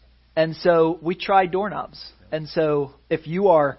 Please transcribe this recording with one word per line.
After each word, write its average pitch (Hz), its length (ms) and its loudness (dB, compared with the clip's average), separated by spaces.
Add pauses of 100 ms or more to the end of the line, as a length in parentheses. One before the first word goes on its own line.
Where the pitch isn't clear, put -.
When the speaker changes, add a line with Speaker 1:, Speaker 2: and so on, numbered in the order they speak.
(360)
Speaker 1:
And 160 220 -2
so 165 440 2
we 170 140 -4
try 190 300 2
doorknobs. 185 580 -8 (200)
Speaker 2:
Yep. - 100 -20
Speaker 1:
And 156 160 -6
so 151 420 0 (180)
if 160 180 -4
you 185 220 0
are 147 300 2